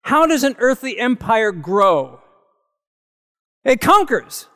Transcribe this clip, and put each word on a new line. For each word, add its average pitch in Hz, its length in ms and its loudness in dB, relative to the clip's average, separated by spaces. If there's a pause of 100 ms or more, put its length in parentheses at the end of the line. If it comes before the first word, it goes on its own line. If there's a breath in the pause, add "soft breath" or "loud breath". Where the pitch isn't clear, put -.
How 311 240 0
does 294 160 0
an 269 160 -2
earthly 254 400 -2
empire 220 520 -2
grow? 175 680 -2 (1400)
It 262 180 2
conquers. - 760 0